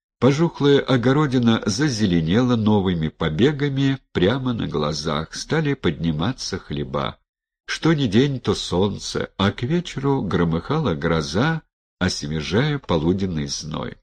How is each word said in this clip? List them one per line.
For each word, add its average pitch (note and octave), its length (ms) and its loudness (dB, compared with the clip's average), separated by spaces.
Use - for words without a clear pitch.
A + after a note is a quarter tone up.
Пожухлая C#3+ 640 4
огородина B2+ 840 2
зазеленела G#2+ 920 2
новыми F#2+ 520 2
побегами C3+ 880 0
прямо B2+ 400 0
на G2 140 -4
глазах, D2+ 680 -4
стали D3 380 -2
подниматься E2+ 840 -2
хлеба. C#2+ 580 -6
Что - 200 0
ни C#3 160 0
день, B2+ 320 2
то G2 160 -2
солнце, - 800 -4
а G2 160 2
к - 100 -8
вечеру C#3 600 -2
громыхала F2 760 0
гроза, E2 640 0
освежая F2+ 800 -2
полуденный E2+ 680 0
зной. - 560 -8